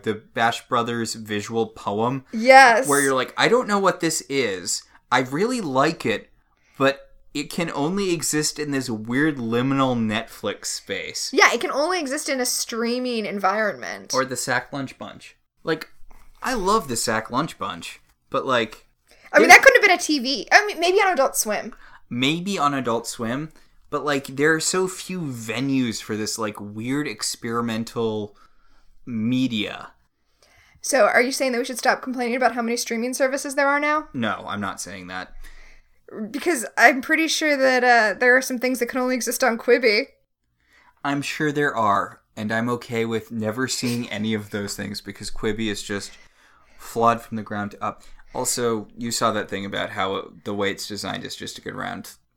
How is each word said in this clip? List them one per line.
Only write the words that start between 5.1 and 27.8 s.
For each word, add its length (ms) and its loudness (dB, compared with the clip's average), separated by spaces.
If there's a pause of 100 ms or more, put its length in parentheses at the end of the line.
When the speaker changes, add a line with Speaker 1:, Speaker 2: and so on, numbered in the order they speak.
Speaker 1:
I 80 4
really 420 -2
like 440 0
it, 260 -2 (480)
but 320 0 (220)
it 160 -6
can 220 -4
only 400 -2
exist 460 -2
in 140 -4
this 180 -2
weird 480 0
liminal 580 2
Netflix 680 -4
space." 680 -8
Speaker 2:
Yeah, 220 4
it 80 -2
can 100 -4
only 280 0
exist 280 -6
in 140 -2
a 40 -2
streaming 800 -4
environment. 880 -4
Speaker 1:
Or 120 2
the 100 -6
Sack 380 -2
Lunch 240 -8
Bunch. 400 -16 (260)
Like, 260 -4 (520)
I 140 -2
love 340 2
the 80 -2
Sack 320 -2
Lunch 300 -2
Bunch, 420 -10 (280)
but, 180 -2
like, 400 0 (440)
Speaker 2:
I 80 6
mean, 80 8
Speaker 1:
there's 120 12
Speaker 2:
that 40 -4
couldn't 200 10
have 40 8
been 100 6
a 40 -2
T 180 0
V. 320 -4
I 140 8
mean, 160 -6
maybe 160 4
on 160 4
Adult 240 2
Swim. 360 -4 (360)
Speaker 1:
Maybe 480 0
on 160 2
Adult 340 0
Swim, 440 -6 (400)
but, 120 -4
like, 220 0
there 280 2
are 60 0
so 280 0
few 340 -8
venues 800 -2
for 160 -6
this, 200 -4
like, 220 -6
weird 480 -4
experimental 1300 -4 (720)